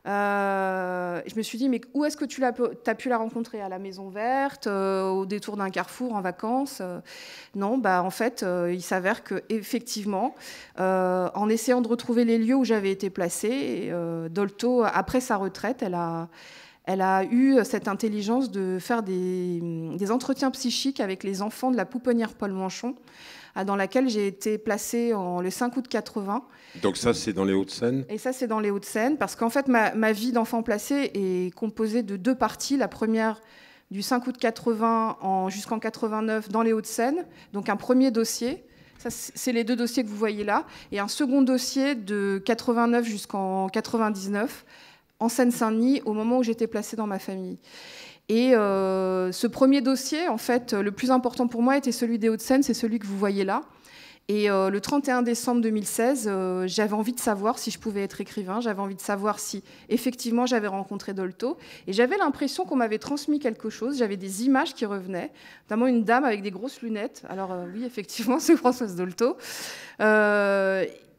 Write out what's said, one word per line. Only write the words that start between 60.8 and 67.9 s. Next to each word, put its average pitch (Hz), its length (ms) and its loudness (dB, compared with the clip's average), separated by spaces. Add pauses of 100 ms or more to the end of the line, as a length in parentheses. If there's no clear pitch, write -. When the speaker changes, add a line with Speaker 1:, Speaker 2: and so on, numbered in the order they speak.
Speaker 1:
Dolto. 190 420 -4 (300)
Et 190 80 -4
j'avais 254 240 4
l'impression 320 480 0
qu'on 294 100 -2
m'avait 220 220 2
transmis 294 400 -2
quelque 226 320 -4
chose, 262 260 -4
j'avais 208 200 0
des 190 280 -6
images 269 300 4
qui - 100 -6
revenaient, 190 480 -4 (320)
notamment 220 220 2
une 240 160 4
dame 233 220 4
avec 214 180 0
des 202 80 -6
grosses 196 320 -8
lunettes. 220 480 -6
Alors, 185 220 -6
euh, 180 200 -6
oui, 220 120 -8
effectivement, 233 540 -2